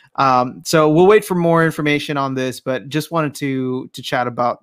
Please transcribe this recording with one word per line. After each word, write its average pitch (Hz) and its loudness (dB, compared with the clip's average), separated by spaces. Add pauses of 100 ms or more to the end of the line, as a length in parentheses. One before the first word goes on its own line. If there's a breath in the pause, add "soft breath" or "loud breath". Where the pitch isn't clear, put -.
(160 loud breath)
Um, 127 2
so 156 4
we'll 160 6
wait 214 6
for 190 -6
more 170 2
information 147 -2
on 135 -2
this, 127 -4
but 131 -6
just 151 -6
wanted 156 -4
to, 131 -6
to - -14
chat 123 -4
about 120 -4